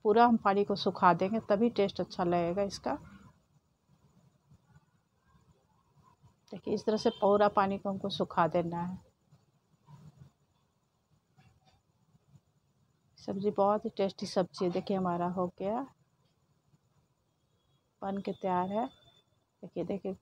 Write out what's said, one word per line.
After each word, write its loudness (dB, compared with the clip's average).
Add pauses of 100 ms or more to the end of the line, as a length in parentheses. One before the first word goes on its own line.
पूरा 6
हम 6
पानी 2
को -2
सुखा 2
देंगे, -2
तभी 2
टेस्ट -2
अच्छा -4
लगेगा 0
इसका। -6 (3500)
देखिए, -6
इस -4
तरह 0
से 2
पूरा 4
पानी 0
को -8
हमको -6
सुखा 0
देना -2
है। -8 (4000)
सब्ज़ी -4
बहुत 2
ही -6
टेस्टी -2
सब्ज़ी -2
है। 2
देखिए, -2
हमारा -2
हो -2 (120)
गया, -4 (2250)
बन -6
के -8
तैयार -4
है। -4
देखिए, -14
देखिए, -6